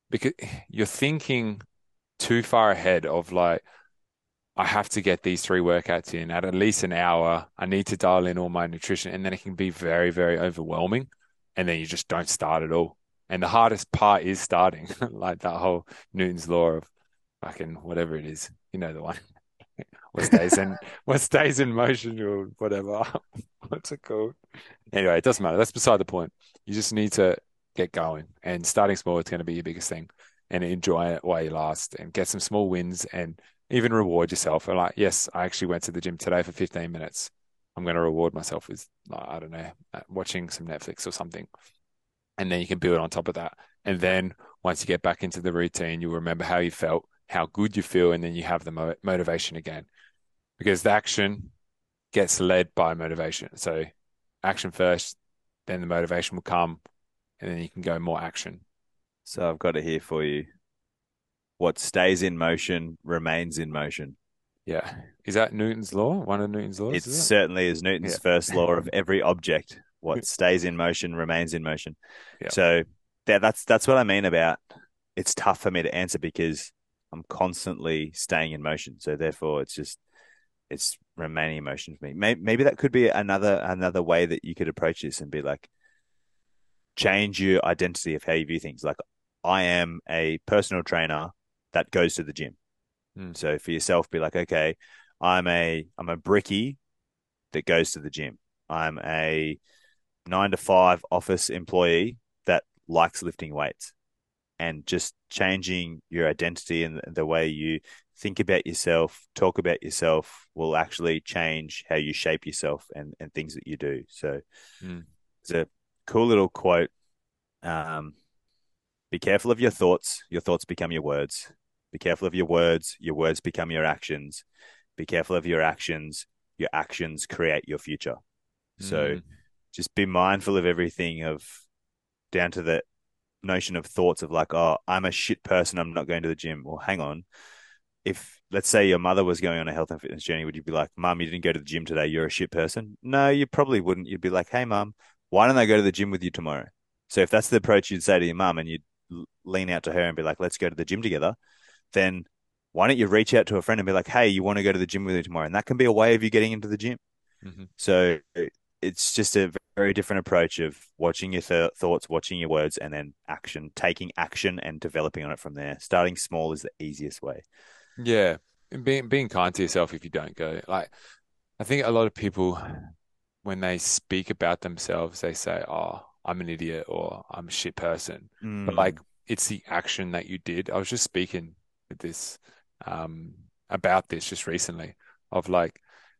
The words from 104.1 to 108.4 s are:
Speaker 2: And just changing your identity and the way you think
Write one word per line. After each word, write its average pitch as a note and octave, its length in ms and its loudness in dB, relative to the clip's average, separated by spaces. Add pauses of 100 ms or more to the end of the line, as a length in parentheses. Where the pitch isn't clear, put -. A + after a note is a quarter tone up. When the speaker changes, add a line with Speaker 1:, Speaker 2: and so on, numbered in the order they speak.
Speaker 2:
And D#2+ 280 -6
just - 280 -2 (160)
changing F#2 800 -2
your E2 180 2
identity E2 560 -2
and D#2 220 -8
the D#2+ 180 -4
way D#2+ 240 2
you D#2 320 -4 (380)
think G2+ 220 -6